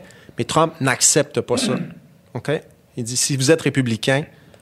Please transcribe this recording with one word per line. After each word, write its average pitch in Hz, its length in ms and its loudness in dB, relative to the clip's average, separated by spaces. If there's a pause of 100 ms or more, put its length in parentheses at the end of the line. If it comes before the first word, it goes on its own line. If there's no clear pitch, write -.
(380)
Mais 117 60 -2
Trump 160 360 2
n'accepte 131 600 0
pas 120 160 -2
ça. 247 160 0 (320)
<clears throat> - 300 -20
OK ? 127 160 -6 (460)
Il 123 80 -6
dit, « 120 120 -6
Si 139 200 -2
vous 131 140 2
êtes 160 120 6
républicain, 135 600 0 (380)